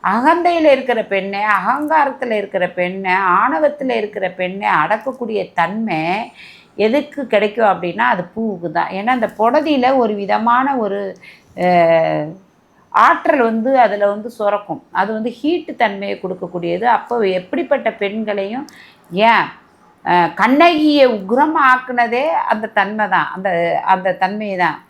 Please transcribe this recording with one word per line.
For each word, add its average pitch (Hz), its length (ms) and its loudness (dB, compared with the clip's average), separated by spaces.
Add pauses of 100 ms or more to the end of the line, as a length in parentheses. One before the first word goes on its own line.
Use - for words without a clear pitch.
அகந்தையில 311 680 2
இருக்கிற 240 320 0
பெண்ணை, 196 400 -4
அகங்காரத்துல 262 880 0
இருக்கிற 196 380 -2
பெண்ணை, 185 440 -4
ஆணவத்துல 262 760 0
இருக்கிற 208 380 -4
பெண்ணை 185 380 -6
அடக்கக்கூடிய 208 880 -2
தன்மை 185 760 -2 (440)
எதுக்கு 262 520 -2
கிடைக்கும் 214 400 2
அப்படின்னா 180 320 -2
அது 233 240 2
பூவுக்கு 180 480 -6
தான். 170 180 -2
ஏன்னா 196 180 -6
அந்த 247 300 0
புடதியில 269 600 2
ஒரு 220 160 0
விதமான 226 640 0
ஒரு, 202 400 -4 (380)
அஹ், 165 760 2 (560)
ஆற்றல் 294 500 2
வந்து 226 400 2
அதுல 202 280 2
வந்து 208 220 -4
சுரக்கும். 202 640 -4
அது 202 220 -2
வந்து 220 200 -6 (100)
ஹீட்டு 320 320 -2
தன்மையை 202 440 -2
கொடுக்கக்கூடியது. 180 640 -6
அப்போ 233 360 0
எப்படிப்பட்ட 226 720 -2
பெண்களையும், 208 760 -6 (440)
ஏன், 208 340 4 (600)
அஹ், 170 280 2
கண்ணகியை 294 760 4
உக்கிரமா 247 580 0
ஆக்குனதே 254 640 2
அந்த 220 400 -2
தன்மை 208 420 -2
தான், 165 260 0
அந்த, 175 500 -2
அந்த 185 280 2
தன்மை 196 420 -4
தான். 170 340 -2